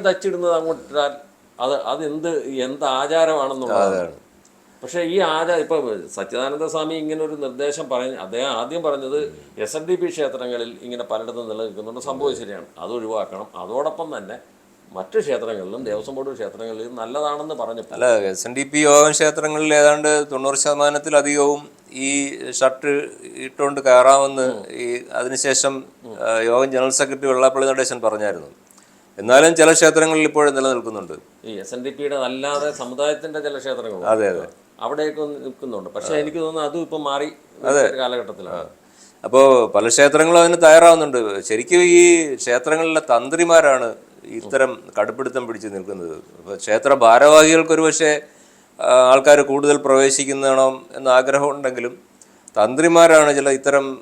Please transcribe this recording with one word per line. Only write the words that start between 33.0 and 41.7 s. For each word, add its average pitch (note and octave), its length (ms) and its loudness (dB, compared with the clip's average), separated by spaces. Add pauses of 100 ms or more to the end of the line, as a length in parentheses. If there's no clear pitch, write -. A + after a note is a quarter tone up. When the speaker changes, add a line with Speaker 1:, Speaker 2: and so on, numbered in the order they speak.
Speaker 1:
ചില C#3+ 180 -8
ക്ഷേത്രങ്ങളുണ്ട്. A#2 560 -8
Speaker 2:
അതെ, A2 160 0
അതെ. F2 160 -6 (340)
Speaker 1:
അവിടെയൊക്കെ D3+ 420 -6
ഒന്ന് D3 240 -10
നിൽക്കുന്നുണ്ട്. A#2 500 -12
പക്ഷെ C3+ 260 -8
എനിക്ക് D3+ 160 -8
തോന്നുന്നു D#3+ 320 -6
അതും E3+ 120 -8
ഇപ്പം D#3 220 -10
മാറി C#3+ 260 -6 (340)
Speaker 2:
അതെ. C3+ 260 2
Speaker 1:
ഒരു - 80 -8
കാലഘട്ടത്തിലാണ്. G#2 720 -8 (540)
Speaker 2:
അപ്പോ B2 520 6
പല G#2+ 120 2
ക്ഷേത്രങ്ങളും D3+ 560 4
അതിന് E3+ 220 2
തയ്യാറാവുന്നുണ്ട്. D#3+ 540 8 (300)
ശരിക്കും B2 320 2